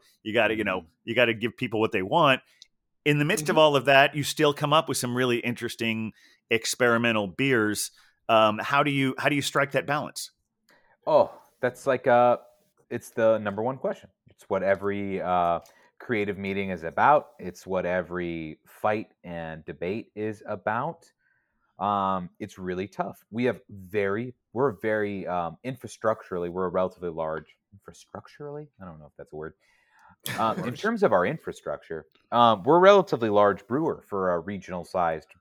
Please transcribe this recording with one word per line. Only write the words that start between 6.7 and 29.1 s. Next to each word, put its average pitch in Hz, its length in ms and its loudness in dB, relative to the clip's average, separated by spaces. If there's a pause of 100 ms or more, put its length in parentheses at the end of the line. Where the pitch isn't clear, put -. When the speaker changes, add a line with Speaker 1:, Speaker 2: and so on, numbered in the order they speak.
Speaker 1:
beers. 107 640 0 (380)
Um, 110 300 6
how 143 240 0
do 147 80 0
you, 135 260 0
how 139 120 2
do 147 60 0
you 139 60 -2
strike 143 320 -2
that 135 140 -2
balance? 139 440 -8 (760)
Speaker 4:
Oh, 151 340 2 (200)
that's 123 260 -4
like, 127 200 0
uh, 123 300 6 (520)
it's 120 220 -10
the 110 280 4
number 104 240 -4
one 131 140 -4
question. - 320 -8 (200)
It's - 200 -20
what 95 140 -2
every, 98 580 -2
uh, 85 380 0 (400)
creative 104 380 -4
meeting 98 320 -4
is 87 140 -6
about. 120 560 2
It's - 280 -14
what 92 180 -4
every 85 800 -6
fight 107 460 -6 (120)
and 82 420 -12
debate 87 500 -8
is 107 320 -8
about. 110 640 -8 (680)
Um, 95 500 -2 (100)
it's 104 200 -12
really 92 280 -6
tough. - 440 -10
We 120 140 -2
have 117 240 -2
very, 101 640 -4 (180)
we're 127 200 0
very, 104 540 -2
um, 85 380 -4
infrastructurally, 110 840 -6
we're 92 160 -4
a 90 40 -2
relatively 92 400 -4
large, 80 480 -8 (180)
infrastructurally? 143 920 -18 (140)
I 95 40 -18
don't 80 140 -18
know 76 80 -20
if - 100 -20